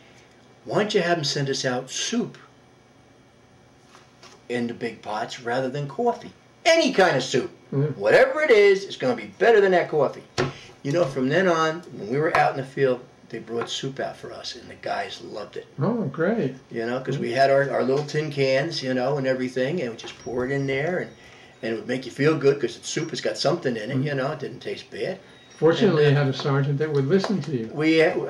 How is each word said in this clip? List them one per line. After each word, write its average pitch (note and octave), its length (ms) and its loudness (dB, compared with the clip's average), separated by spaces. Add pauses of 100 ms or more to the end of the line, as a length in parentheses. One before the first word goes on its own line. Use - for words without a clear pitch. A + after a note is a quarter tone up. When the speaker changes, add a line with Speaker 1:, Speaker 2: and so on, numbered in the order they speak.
(640)
Speaker 1:
why B2+ 140 -2
don't G#3 160 0
you F#3+ 80 2
have E3+ 160 0
him D3 60 -4
send C#3 260 -2
us C3+ 160 -4
out B2 240 -4
soup - 480 -4 (2000)
in A#2+ 200 -2
the A#2 60 -8
big A2 280 -10
pots A2+ 380 -8
rather B2+ 280 -2
than C#3+ 180 -6
coffee? A#3 460 -4 (320)
Any D#4+ 280 4
kind F3+ 240 4
of B2 60 0
soup. A2+ 280 -2 (200)
Speaker 2:
Yeah. C#3 80 -2 (100)
Speaker 1:
Whatever C#3 520 4
it D#4 100 2
is, G3+ 340 6
it's - 120 -12
gonna B2 200 0
be G#2 100 -10 (120)
better G#3+ 220 6
than G3 120 6
that E3+ 180 2
coffee." C#3+ 320 0 (600)
You C#3 100 -2
know, E3+ 120 2
from C3 240 0
then F3+ 180 4
on, D#3+ 340 2 (120)
when G#2 160 -10
we B2 80 -2
were D#3+ 180 2
out D3 180 4
in - 60 -10
the C3+ 80 -6
field, B2+ 340 0 (300)
they A2+ 100 -10
brought A2+ 280 -6
soup C3+ 320 -8
out A2+ 160 -6
for - 160 -16
us, - 240 -14
and A2+ 140 -18
the - 60 -18
guys - 440 -8
loved G#2+ 380 -14
it. - 80 -12 (120)
Speaker 2:
Oh, G3+ 260 -2
great. D#3+ 500 -2 (160)
Speaker 1:
You A#2 160 -6
know, B2 140 -4
'cause C3+ 180 -4
Speaker 2:
Mm. - 20 -8
Speaker 1:
we A#2+ 120 -4
had C#3 180 4
our, C#3 200 2
our A#2 120 0
little C3+ 220 0
tin D3+ 260 -4
cans, C3+ 520 0
you C3 120 -2
know, B2+ 240 0
and C3 80 -4
everything, B2+ 560 -2
and A#2+ 80 -6
we A2+ 80 -12
just - 260 -16
pour B2 220 -4
it C3 40 -6
in C#3 160 -2
there, C#3+ 320 -2
and, A#2 120 -8 (520)
and A2+ 120 -4
it - 20 -2
would G#2 120 -10
make C3 180 -4
you A#2+ 60 -10
feel D3 260 2
good C#3 200 2
'cause - 200 -4
the - 80 -20
soup - 240 -6
has B2+ 100 -8
got - 160 -2
something D#3+ 400 0
in G#2+ 140 -8
it, C3 80 -2
Speaker 2:
Mm. C3+ 60 0
Speaker 1:
you D3 100 -4
know, C3+ 180 -2
it D3+ 60 -10
didn't - 220 -12
taste G2 300 -10
bad. D3 280 -6 (400)
Speaker 2:
Fortunately, D#3 480 4
Speaker 1:
And, C#3 100 6
uh, D3 40 4
Speaker 2:
you C#3 60 4
had C3 80 0
a - 40 -8
sergeant C#3 400 0
that D#3 140 -2
would C#3 160 2
listen F#3+ 340 2
to D#3 120 -10
you. A2+ 200 -4
Speaker 1:
we D#3+ 260 4
ha-, D#3+ 300 2